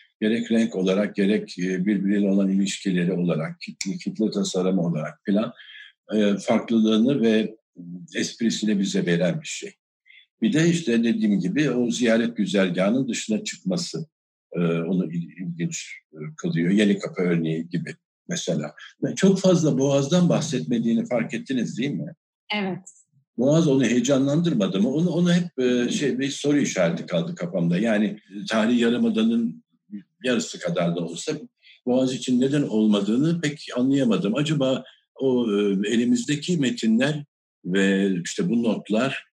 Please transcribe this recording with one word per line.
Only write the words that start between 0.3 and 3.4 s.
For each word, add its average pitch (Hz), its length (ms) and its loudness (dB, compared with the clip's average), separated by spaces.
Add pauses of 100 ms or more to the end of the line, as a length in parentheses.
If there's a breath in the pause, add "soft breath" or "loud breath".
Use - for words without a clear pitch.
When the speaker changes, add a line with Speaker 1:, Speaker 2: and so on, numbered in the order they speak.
Speaker 1:
renk 113 240 2
olarak 95 400 0
gerek, 101 420 0
e, 92 280 -2
birbiriyle 101 440 2
olan 98 180 2
ilişkileri 95 640 0
olarak, 85 480 -2